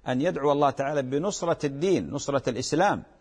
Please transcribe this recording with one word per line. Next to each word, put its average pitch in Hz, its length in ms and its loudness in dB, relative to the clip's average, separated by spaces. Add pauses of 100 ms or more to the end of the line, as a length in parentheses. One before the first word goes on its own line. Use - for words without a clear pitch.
أن 127 120 0
يدعو 147 320 2
الله 143 180 4
تعالى 139 320 -2
بنصرة 156 640 -2
الدين، 139 440 0
نصرة 139 380 -2
الإسلام 147 540 0 (180)